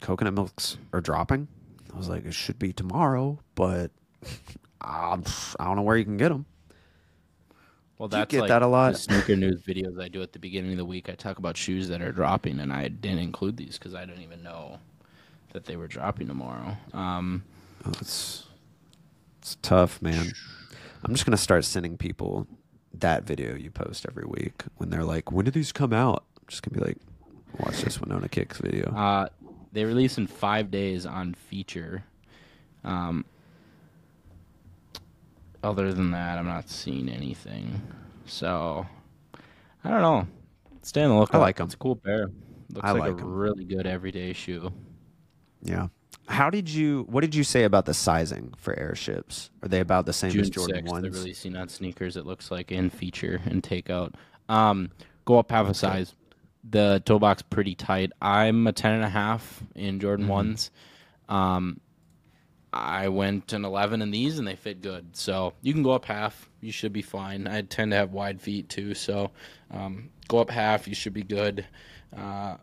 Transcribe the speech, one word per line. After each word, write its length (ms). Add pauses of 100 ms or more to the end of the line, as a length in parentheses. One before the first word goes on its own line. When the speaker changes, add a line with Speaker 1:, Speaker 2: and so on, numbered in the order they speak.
Speaker 1:
coconut 320
milks 440 (160)
are 80
dropping?" 480 (440)
I 40
was 100
like, 180
"It 80
should 240
be 140
tomorrow, 680 (160)
but, 360 (880)
um, 460 (340)
I 60
don't 100
know 60
where 160
you 80
can 100
get 160
'em." 140 (1500)
Speaker 2:
Well, 120
Speaker 1:
Do 80
you 40
Speaker 2:
that's 100
Speaker 1:
get 100
Speaker 2:
like 80
Speaker 1:
that 120
a 60
lot? 260
Speaker 2:
the 60
sneaker 380
news 260
videos 380
I 80
do 120
at 120
the 60
beginning 320
of 60
the 80
week. 240
I 60
talk 240
about 180
shoes 320
that 120
are 120
dropping, 480
and 100
I 180
didn't 300
include 380
these 200
'cause 160
I 120
didn't 160
even 220
know 360 (720)
that 140
they 120
were 100
dropping 400
tomorrow. 480 (180)
Um, 500 (420)
Speaker 1:
Oh, 60 (100)
it's, 460 (920)
it's 220
tough, 400
man. 320 (720)
I'm 100
just 120
gonna 120
start 260
sending 340
people 500 (460)
that 300
video 320
you 160
post 380
every 160
week 380 (120)
when 140
they're 160
like, 260
"When 140
do 60
these 200
come 220
out?" 320 (120)
I'm 120
just 140
gonna 140
be 80
like, 120 (640)
"Watch 220
this 200
Winona 260
Kicks 300
video." 340
Speaker 2:
Uh, 380 (420)
they 140
release 320
in 100
five 420
days 360
on 280
Feature. 720 (800)
Um, 400 (2500)
other 300
than 180
that, 260
I'm 80
not 240
seeing 400
anything. 720 (460)
So, 580 (1000)
I 60
don't 120
know. 260 (560)
Stay 200
on 60
the 60
lookout. 220
Speaker 1:
I 40
like 180
'em. 60
Speaker 2:
It's 80
a 40
cool 180
pair. 340 (420)
Looks 160
Speaker 1:
I 40
Speaker 2:
like 100
Speaker 1:
like 160
Speaker 2:
a 40
Speaker 1:
'em. 120
Speaker 2:
really 320
good 220
everyday 460
shoe. 380 (920)
Speaker 1:
Yeah. 240 (400)
How 240
did 180
you, 400
what 120
did 120
you 100
say 200
about 220
the 100
sizing 640
for 220
airships? 680 (140)
Are 40
they 120
about 260
the 80
same 160
as 60
Speaker 2:
June 160
Speaker 1:
Jordan 260
Speaker 2:
sixth, 240
they're 0 (100)
Speaker 1:
ones? 60
Speaker 2:
releasing 380
on 140
sneakers, 480
it 100
looks 240
like, 200
in 200
Feature 540
and 180
takeout. 500 (360)
Um, 420 (340)
go 140
up 120
half 140
a 40
Speaker 1:
Okay. 80
Speaker 2:
size. 360 (540)
The 380
toe 140
box 240
pretty 320
tight. 360 (100)
I'm 460
a 40
ten 220
and 100
a 60
half 540 (120)
in 240
Jordan 260
Speaker 1:
Mm-hmm. 80
Speaker 2:
ones. 380 (580)
Um, 500 (920)
I 340
went 460
an 100
eleven 380
in 80
these, 300
and 80
they 80
fit 260
good. 340
So 460
you 120
can 100
go 80
up 140
half. 440 (100)
You 120
should 200
be 120
fine. 440
I 140
tend 300
to 60
have 140
wide 300
feet, 260
too. 280
So, 340 (400)
um, 400 (180)
go 120
up 100
half. 380
You 80
should 180
be 100
good. 420 (460)
Uh, 520